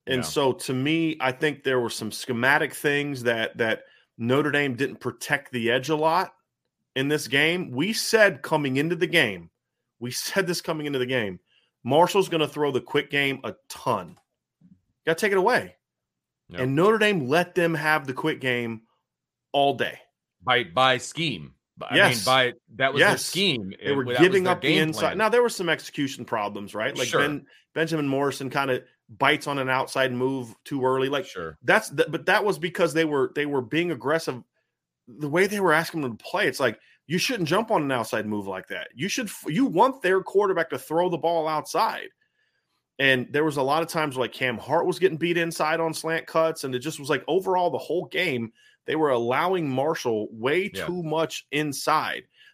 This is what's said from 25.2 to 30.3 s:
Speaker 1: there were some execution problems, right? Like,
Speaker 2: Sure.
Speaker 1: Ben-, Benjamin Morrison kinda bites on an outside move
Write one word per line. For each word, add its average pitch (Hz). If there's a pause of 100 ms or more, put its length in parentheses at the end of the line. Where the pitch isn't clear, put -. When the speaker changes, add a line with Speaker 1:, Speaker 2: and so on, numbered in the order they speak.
Speaker 1:
there 240
were 240
some 185
execution 135
problems, 104
right? 113
Like, 127
Speaker 2:
Sure. 147
Speaker 1:
Ben-, 143 (280)
Benjamin 156
Morrison 135
kinda 135 (240)
bites 135
on 143
an 131
outside 131
move 127 (120)